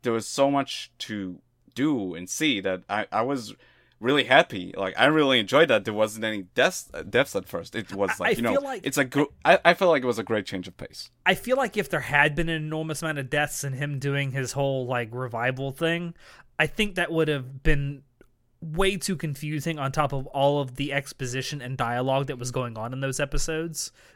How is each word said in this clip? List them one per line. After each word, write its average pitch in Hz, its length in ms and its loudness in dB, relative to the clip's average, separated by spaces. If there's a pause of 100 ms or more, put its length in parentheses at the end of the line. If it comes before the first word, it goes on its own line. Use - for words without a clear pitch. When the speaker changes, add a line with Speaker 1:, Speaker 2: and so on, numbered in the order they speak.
Speaker 1:
There 120 100 0
was 113 160 0
so 139 220 2
much - 480 -2
to 98 420 -8 (340)
do 117 400 0
and 87 140 -10
see 139 320 0
that 92 300 -2
I, 104 200 -2
I 110 120 0
was 123 320 -4 (480)
really 131 220 2
happy. 113 520 4
Like, 95 220 -2
I 120 80 6
really 147 320 6
enjoyed 135 300 6
that 107 160 4
there 107 100 -4
wasn't 110 300 0
any 107 180 -2 (120)
deaths, 160 380 2
uh, 80 100 -10
deaths 120 340 0
at 92 120 -4
first. 87 260 -8
It 101 200 -6
was 98 160 2
Speaker 2:
I, - 140 -4
Speaker 1:
like, - 80 2
Speaker 2:
I - 40 2
Speaker 1:
you - 60 -4
know, 117 100 2
Speaker 2:
feel 277 100 2
like 262 220 -8
Speaker 1:
it's 139 140 -2
a 139 60 4
gr-, 139 280 0 (120)
I, 170 200 8
I 170 100 6
feel 185 140 4
like 147 140 6
it 127 40 0
was 117 120 2
a 104 60 -4
great 107 200 0
change 90 240 -8
of - 80 -18
pace. - 340 -16 (140)
Speaker 2:
I 185 100 6
feel 247 220 -2
like 254 200 -2
if 202 120 -2
there 156 120 -2
had 147 340 4
been 165 140 0
an 160 140 -4
enormous 156 400 -6
amount 156 160 -4
of 131 120 -6
deaths 147 340 -2
and 135 120 -4
him 147 220 -4
doing 139 340 -2
his 131 200 -4
whole, 135 340 -2
like, 120 260 -2
revival 127 580 -4
thing, 170 440 -2 (440)
I 156 80 4
think 202 300 -2
that 170 160 -2
would 160 160 2
have 135 340 -6
been 143 400 2 (580)
way 196 360 0
too 180 200 -2
confusing 151 600 -4
on 135 120 -2
top 143 220 0
of 135 160 -4
all 143 320 4
of 131 160 -6
the 139 160 -4
exposition 135 680 -4
and 127 160 -8
dialogue 127 520 0
that 135 100 -8
was 123 140 -6
going 120 260 -4
on 113 140 -6
in 131 80 -8
those 135 180 -4
episodes. 160 720 -2 (260)